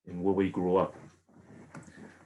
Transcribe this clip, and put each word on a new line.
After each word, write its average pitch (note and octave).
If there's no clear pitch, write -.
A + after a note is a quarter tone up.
and F2
where F#2+
we F#2+
grew F2+
up. D#2